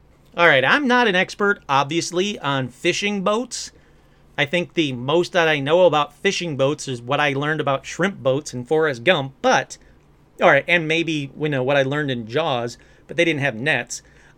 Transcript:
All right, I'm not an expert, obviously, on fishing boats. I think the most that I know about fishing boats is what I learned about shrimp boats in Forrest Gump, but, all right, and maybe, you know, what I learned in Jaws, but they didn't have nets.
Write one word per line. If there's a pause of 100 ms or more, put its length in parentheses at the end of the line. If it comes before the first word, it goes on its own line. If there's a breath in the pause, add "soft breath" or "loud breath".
(360)
All
right,
I'm
not
an
expert,
obviously,
on
fishing
boats. (680 soft breath)
I
think
the
most
that
I
know
about
fishing
boats
is
what
I
learned
about
shrimp
boats
in
Forrest
Gump,
but, (640 soft breath)
all
right,
and
maybe,
you
know,
what
I
learned
in
Jaws, (280 soft breath)
but
they
didn't
have
nets. (380 soft breath)